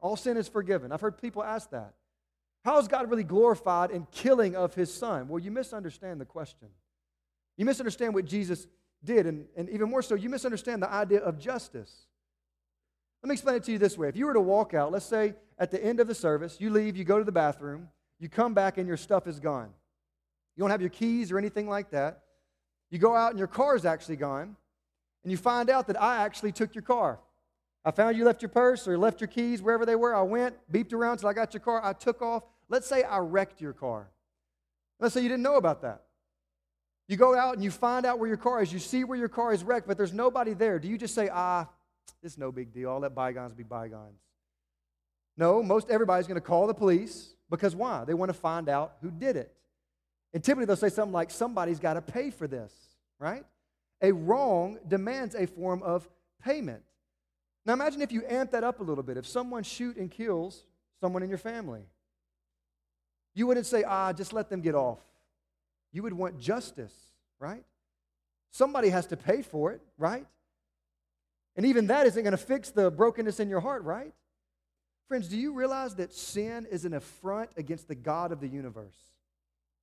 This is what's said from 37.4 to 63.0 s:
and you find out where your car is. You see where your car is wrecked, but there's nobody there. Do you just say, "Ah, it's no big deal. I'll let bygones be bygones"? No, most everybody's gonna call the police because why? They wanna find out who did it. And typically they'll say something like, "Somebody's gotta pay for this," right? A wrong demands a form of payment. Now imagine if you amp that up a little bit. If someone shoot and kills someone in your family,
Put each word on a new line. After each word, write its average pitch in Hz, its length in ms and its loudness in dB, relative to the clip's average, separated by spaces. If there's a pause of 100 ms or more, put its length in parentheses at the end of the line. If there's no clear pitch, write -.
and 196 100 -4
you 202 80 -2
find 247 340 0
out 247 140 0
where 226 80 -2
your 220 80 0
car 240 260 0
is. 170 120 0
You 185 60 -6
see 254 260 -2
where 254 120 -6
your 233 120 -2
car 233 240 0
is 175 100 0
wrecked, 220 240 0
but 196 80 -2
there's 185 180 0
nobody 240 400 0
there. 202 240 2
Do 156 120 -6
you 226 80 -4
just 233 180 -6
say, 214 160 0
"Ah, 180 380 0 (520)
it's 170 160 -16
no 135 140 -6
big 123 200 -10
deal. 127 180 -8
I'll 131 100 -4
let 139 160 -4
bygones 127 380 -4
be 117 100 -16
bygones"? 110 580 -12 (1120)
No, 175 280 4
most 208 260 2
everybody's 185 380 2
gonna 175 140 -4
call 175 260 2
the 220 60 2
police 208 640 0 (140)
because 170 260 0
why? 190 300 -4
They 151 80 -2
wanna 180 200 0
find 165 360 -4
out 143 320 0
who 175 100 -8
did 175 240 -2
it. 131 200 -8 (800)
And 165 100 -4
typically 262 220 4
they'll 196 100 4
say 208 140 4
something 208 240 -2
like, 165 180 0
"Somebody's 185 480 -2
gotta 165 220 -2
pay 262 280 -6
for 165 180 -8
this," 120 500 -12 (220)
right? 196 260 -6 (560)
A 190 120 6
wrong 196 760 2
demands 214 480 -2
a 196 100 -2
form 185 380 -4
of 175 260 -2 (300)
payment. 226 440 -4 (840)
Now 226 80 2
imagine 285 280 0
if 277 100 -2
you 226 140 -2
amp 262 260 -2
that 233 120 0
up 240 160 -2
a 214 40 -8
little 147 200 -4
bit. 127 140 -8
If 127 100 -10
someone 247 360 -6
shoot 240 340 -8
and 185 120 -6
kills 190 560 -6 (340)
someone 185 240 -2
in 185 60 -6
your 196 80 -6
family, 170 480 -10 (1500)